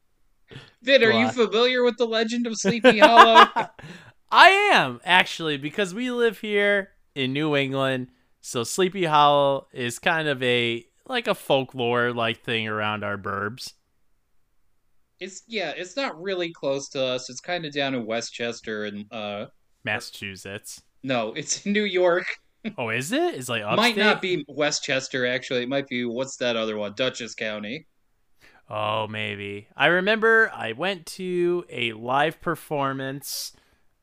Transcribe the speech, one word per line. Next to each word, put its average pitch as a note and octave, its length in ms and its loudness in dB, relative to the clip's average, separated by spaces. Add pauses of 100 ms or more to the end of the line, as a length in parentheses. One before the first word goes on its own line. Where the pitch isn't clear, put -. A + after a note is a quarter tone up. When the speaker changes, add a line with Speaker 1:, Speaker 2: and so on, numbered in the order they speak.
(840)
Speaker 1:
Vin, B3+ 200 6
are A3 80 6
you A3+ 160 4
Speaker 2:
What? A3+ 80 -2
Speaker 1:
familiar B3 480 2
with A#3+ 140 2
the A#3+ 100 -2
legend A3+ 400 -2
of A3+ 120 -6
Sleepy A3 400 4
Hollow? A#3 560 10
Speaker 2:
<laughs> - 760 -10
I C#4 180 10
am, C#4+ 560 4
actually, E3+ 520 2
because E3+ 380 -4
we B3 160 -4
live A#3+ 300 0
here G3+ 500 0 (240)
in C3 180 -2
New D3+ 240 0
England, C3+ 520 -2 (320)
so - 220 -4
Sleepy F#3 440 -2
Hollow C#3+ 680 4
is A#2+ 260 -6
kind D#3+ 300 0
of C3 140 -4
a, A#2+ 440 0 (200)
like, A#3+ 220 -6
a G3 60 0
folklore-like A#2+ 1080 -2
thing A2+ 260 -4
around G#2+ 360 -4
our G2+ 120 -6
burbs. G2+ 560 -8 (1500)
Speaker 1:
It's, G3 300 -16
yeah, F#3+ 260 -6
it's F3+ 220 -12
not G#3+ 240 -6
really F3+ 320 -4
close C#3 380 -4
to C3+ 120 -4
us. B2+ 280 -4
It's B2 100 -16
kinda E3 300 -6
down C#3 240 -2
in A#2+ 100 -4
Westchester A2+ 800 -6
and, G#2 260 -10
uh, G#2 360 -8 (360)
Speaker 2:
Massachusetts. G2+ 1000 -10 (200)
Speaker 1:
No, A#2+ 300 -2
it's - 320 -8
in G3+ 80 -2
New G#3 120 0
York. F3+ 420 2 (500)
Speaker 2:
Oh, F#3 140 -4
is D3+ 220 -4
it? E4 240 0
It's, B2+ 120 -10
like, A#2 140 -4 (140)
Speaker 1:
Might A3 200 2
not G3+ 200 4
Speaker 2:
upstate? F3+ 280 -4
Speaker 1:
be - 40 -
Westchester, C#3 760 -2
actually. B2+ 380 -2
It A#2+ 60 -6
might C#3 200 -2
be, B2 160 -4
what's B2 340 -6
that A#2+ 180 0
other A2 200 -4
one? G#2 180 -6
Dutchess B2 400 -4
County. G#2+ 520 -8 (840)
Speaker 2:
Oh, G#2+ 380 -2
maybe. G#2 720 -8
I C#3 100 2
remember G#3+ 640 4
I A2+ 200 -8
went E3+ 340 -6
to F3 640 -2
a A#2+ 220 -4
live C3 480 -2
performance, C3+ 1120 -6 (500)